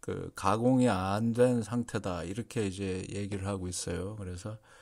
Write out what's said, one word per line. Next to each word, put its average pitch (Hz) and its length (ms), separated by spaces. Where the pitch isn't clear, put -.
그 92 340
가공이 120 540
안 101 440
된 123 300
상태다 101 640
이렇게 107 420
이제 95 440
얘기를 98 360
하고 98 220
있어요. 90 480
그래서 98 420